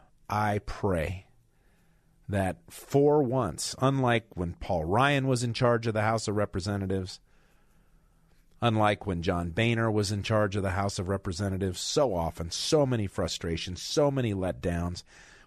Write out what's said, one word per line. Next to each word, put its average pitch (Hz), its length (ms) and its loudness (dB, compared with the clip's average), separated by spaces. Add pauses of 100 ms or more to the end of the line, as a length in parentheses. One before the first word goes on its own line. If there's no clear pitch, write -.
(300)
I 104 360 0
pray 92 600 -2 (1000)
that 95 300 -2 (120)
for 147 540 4
once, 120 560 -2
unlike 131 460 2 (100)
when 87 180 -4
Paul 85 300 -2
Ryan 131 420 2
was 127 160 2
in 120 120 -2
charge 120 340 2
of 110 80 0
the 107 80 2
House 110 240 0
of 101 80 0
Representatives, 95 840 -2 (1400)
unlike 107 460 2
when 87 160 -2
John 87 260 0
Boehner 113 400 2
was 104 220 0
in 104 100 -2
charge 107 340 2
of 104 60 -2
the 95 100 0
House 98 280 -2
of 90 80 -4
Representatives, 95 720 -2
so 139 340 0
often, 82 380 -4
so - 340 2
many 117 220 0
frustrations, 90 720 -4
so 147 300 2
many 123 240 0
letdowns. 87 640 -2 (460)